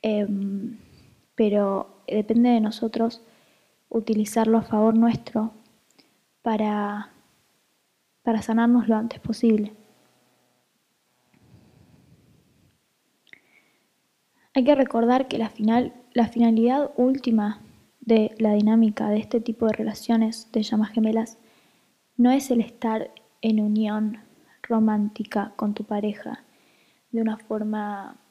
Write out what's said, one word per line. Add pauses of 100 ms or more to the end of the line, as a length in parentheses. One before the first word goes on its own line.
Em, (580)
pero
depende
de
nosotros (680)
utilizarlo
a
favor
nuestro (880)
para, (1120)
para
sanarnos
lo
antes
posible. (4000)
Hay
que
recordar
que
la
final, (200)
la
finalidad
última (400)
de
la
dinámica
de
este
tipo
de
relaciones
de
llamas
gemelas (760)
no
es
el
estar (300)
en
unión (440)
romántica
con
tu
pareja (680)
de
una
forma (140)